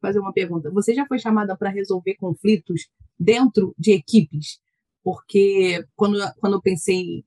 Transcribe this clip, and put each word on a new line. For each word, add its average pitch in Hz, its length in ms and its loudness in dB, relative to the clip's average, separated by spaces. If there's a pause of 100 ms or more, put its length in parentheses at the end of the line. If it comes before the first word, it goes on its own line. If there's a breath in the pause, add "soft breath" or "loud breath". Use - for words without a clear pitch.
Fazer 196 180 -2
uma 190 140 -4
pergunta. 170 380 -2
Você 208 240 0
já 277 100 -2
foi 262 140 -4
chamada 208 360 0
pra 202 140 -4
resolver 196 460 -4
conflitos 185 720 -2 (300)
dentro 214 600 2
de 185 140 2
equipes? 160 680 0 (440)
Porque 190 800 0 (120)
quando, 202 220 0 (220)
quando 196 140 0
eu 190 80 -2
pensei, 185 640 -2